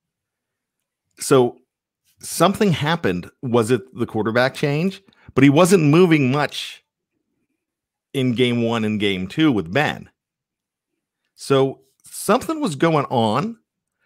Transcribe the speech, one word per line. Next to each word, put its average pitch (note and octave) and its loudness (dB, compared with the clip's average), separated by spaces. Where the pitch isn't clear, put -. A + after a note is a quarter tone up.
So B2+ 2
something G3 0
happened. C#3 -2
Was A#2 0
it B2+ 2
the A2+ -6
quarterback A2+ -2
change? D#3 -4
But C3 2
he C#3+ 8
wasn't E3+ 4
moving D3+ 4
much - -6
in C3 -2
game A#2+ 0
one A2+ -2
and G#2+ -2
game F#2+ -2
two D#3 0
with F2+ -4
Ben. G#2 -4
So C3+ -2
something C4+ -4
was G3+ -4
going D#3 0
on. B2+ -2